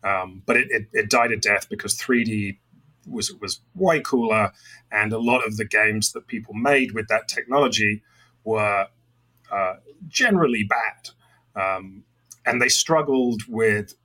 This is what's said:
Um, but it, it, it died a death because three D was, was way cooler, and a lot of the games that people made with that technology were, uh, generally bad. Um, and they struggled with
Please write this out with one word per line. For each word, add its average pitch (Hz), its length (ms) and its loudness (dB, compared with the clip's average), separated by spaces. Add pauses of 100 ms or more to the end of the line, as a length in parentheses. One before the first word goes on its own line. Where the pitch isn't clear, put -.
Um, 95 400 -4
but 117 100 2
it, 123 160 2
it, 110 220 -4
it 107 160 0
died 120 240 4
a 104 40 -4
death 101 300 0
because - 280 -6
three 120 280 2
D 104 360 -4 (480)
was, 120 260 -6
was - 260 -10 (160)
way 175 240 2
cooler, 110 520 0 (400)
and 107 200 0
a 113 60 -2
lot 120 280 2
of 107 120 -6
the 107 80 -4
games 107 460 2
that - 160 -12
people 110 260 -10
made 127 380 2
with 110 160 -8
that 110 200 0
technology 107 760 0 (400)
were, 104 440 0 (640)
uh, 95 220 -2 (340)
generally 160 560 2
bad. 110 460 -4 (460)
Um, 95 480 -6 (420)
and 120 160 0
they 123 80 2
struggled 131 760 2
with 107 580 0